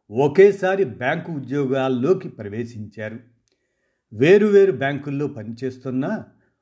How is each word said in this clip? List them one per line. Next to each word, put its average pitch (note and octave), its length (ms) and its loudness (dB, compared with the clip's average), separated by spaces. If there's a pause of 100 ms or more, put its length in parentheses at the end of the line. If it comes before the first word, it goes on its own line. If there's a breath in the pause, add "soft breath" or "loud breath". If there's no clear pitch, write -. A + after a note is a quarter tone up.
(100)
ఒకేసారి F#3 760 4
బ్యాంకు D3 480 -6
ఉద్యోగాల్లోకి C3+ 960 -2
ప్రవేశించారు. A2 920 -12 (920)
వేరువేరు G3 600 6
బ్యాంకుల్లో C#3 540 -4
పనిచేస్తున్నా C3 1000 -8 (380)